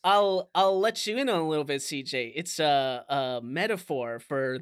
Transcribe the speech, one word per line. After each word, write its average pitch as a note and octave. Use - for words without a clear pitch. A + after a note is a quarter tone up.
I'll, G3
I'll F#3+
let A3
you G#3+
in C4+
on F#3
a D#3+
little D3+
bit, C#3
C C#3
J. B2+
It's E3+
a, C3+
a C3
metaphor C3
for C3+